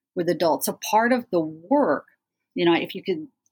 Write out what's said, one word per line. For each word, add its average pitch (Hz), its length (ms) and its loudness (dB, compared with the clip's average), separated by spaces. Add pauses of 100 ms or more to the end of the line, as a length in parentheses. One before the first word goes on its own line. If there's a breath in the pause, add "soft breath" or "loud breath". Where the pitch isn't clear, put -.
(160)
with 175 140 -2
adults. 165 380 0
So 196 120 -6 (100)
part 226 220 2
of 247 200 -2
the 170 100 2
work, 160 640 0 (480 soft breath)
you 175 120 0
know, 170 100 4
if - 200 -4
you 180 80 -12
could 156 240 -4 (240)